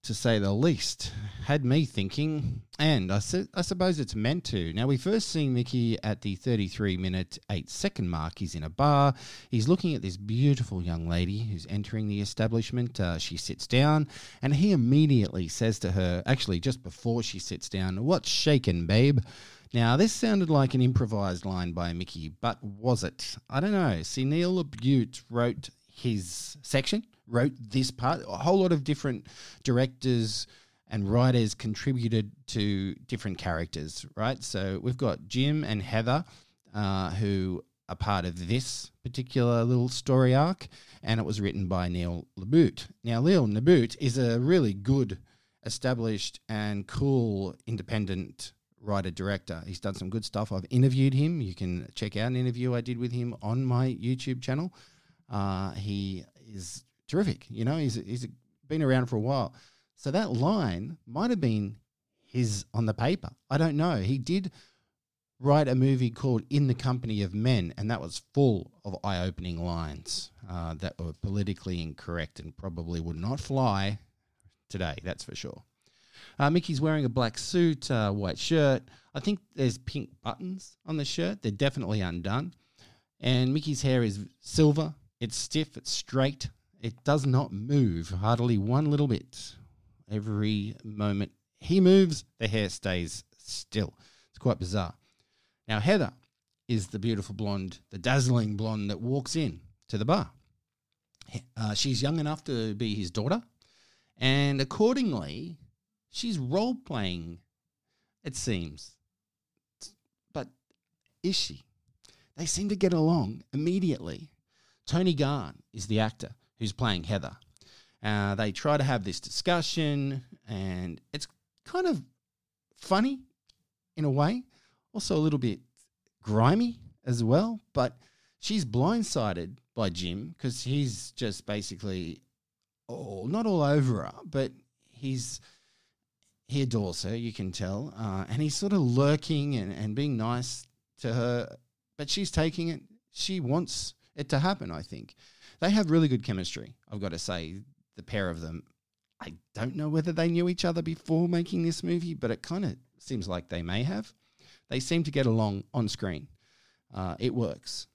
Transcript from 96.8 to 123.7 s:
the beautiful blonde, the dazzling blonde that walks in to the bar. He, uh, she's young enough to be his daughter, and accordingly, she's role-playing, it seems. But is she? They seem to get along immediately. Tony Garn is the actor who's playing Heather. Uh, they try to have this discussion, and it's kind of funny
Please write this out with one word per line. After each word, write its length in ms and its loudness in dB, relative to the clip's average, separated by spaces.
the 100 -8
beautiful 380 -2
blonde, 440 -4
the 80 -12
dazzling 580 2
blonde 320 -2
that 120 -6
walks 340 -4
in 260 -2
to 100 -2
the 60 0
bar. 260 2
He, 160 -12
uh, 200 -4
she's 260 0
young 180 0
enough 260 -4
to 280 -2
be 220 -2
his 160 -4
daughter, 320 -2
and 420 2
accordingly, 960 0
she's 300 -4
role-playing, 1000 -2
it 120 -10
seems. 600 -6
But 140 -8
is 140 -2
she? 300 -4
They 120 -6
seem 220 -2
to 60 0
get 180 4
along 500 4
immediately. 800 -2
Tony 260 2
Garn 480 -2
is 140 -10
the 140 2
actor 320 -2
who's 160 -4
playing 300 0
Heather. 340 -4
Uh, 320 0
they 180 -2
try 260 0
to 60 2
have 200 0
this 160 -6
discussion, 1040 -2
and 520 -6
it's 140 -10
kind 220 -4
of 160 0
funny 440 0